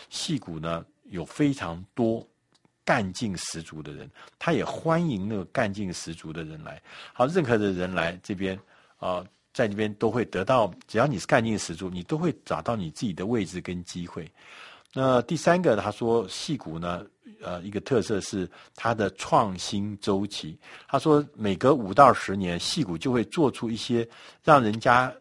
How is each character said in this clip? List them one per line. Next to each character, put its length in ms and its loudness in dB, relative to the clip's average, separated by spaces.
矽 300 -4
谷 180 -10
呢， 260 -4
有 160 -8
非 280 0
常 300 -8
多 320 0
干 260 2
劲 240 -4
十 260 -8
足 220 -14
的 80 -14
人， 180 -16
他 140 0
也 100 2
欢 420 0
迎 220 -2
那 80 -4
个 100 -4
干 260 0
劲 220 -6
十 200 -10
足 180 -12
的 140 -8
人 180 -14
来。 180 -16
好， 160 4
任 160 2
何 140 4
的 160 2
人 200 -2
来 300 0
这 100 -6
边， 240 -4
啊， 260 -4
在 140 2
这 80 -6
边 180 -2
都 160 0
会 160 0
得 180 -2
到， 300 4
只 100 -4
要 80 6
你 140 0
是 80 -8
干 160 6
劲 140 0
十 180 -6
足， 140 -8
你 140 -6
都 140 -4
会 260 -2
找 180 -4
到 140 -2
你 160 -4
自 140 -6
己 80 -2
的 120 -6
位 200 0
置 160 -8
跟 220 -8
机 240 -10
会。 220 -12
那 320 4
第 140 -2
三 240 4
个， 160 4
他 140 -2
说 360 0
矽 300 -6
谷 200 -10
呢， 280 -6
呃， 220 -8
一 60 -10
个 100 -6
特 220 2
色 200 -2
是 280 -4
它 180 -2
的 180 0
创 460 0
新 420 -4
周 280 0
期。 300 -10
他 120 0
说 340 6
每 220 -2
隔 180 6
五 200 -2
到 200 10
十 220 -2
年， 240 -2
矽 240 -2
谷 140 -4
就 140 -2
会 140 2
做 240 2
出 200 -4
一 60 -4
些 320 -2
让 180 8
人 180 0
家 420 4